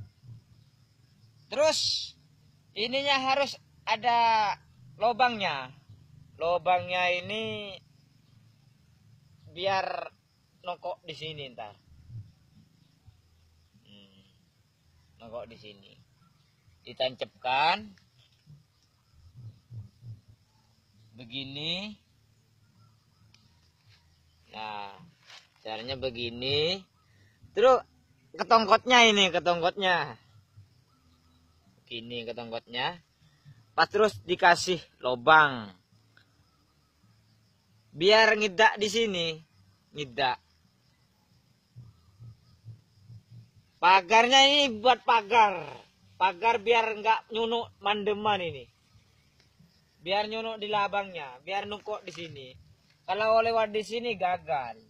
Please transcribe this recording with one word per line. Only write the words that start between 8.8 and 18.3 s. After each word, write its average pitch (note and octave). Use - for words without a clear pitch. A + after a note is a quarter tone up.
biar F#3
nongkok F3
di D#3
sini D3
ntar. G#2+
Hmm. G2
Nongkok A2+
di A#2
sini. G2+
Ditancapkan. C3